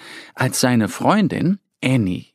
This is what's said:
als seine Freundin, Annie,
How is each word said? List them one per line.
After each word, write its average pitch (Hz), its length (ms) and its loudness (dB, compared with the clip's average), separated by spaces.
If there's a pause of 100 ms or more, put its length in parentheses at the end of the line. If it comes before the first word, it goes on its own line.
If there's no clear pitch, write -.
(340)
als 127 240 -2
seine 120 300 2
Freundin, 175 720 0 (240)
Annie, 117 500 0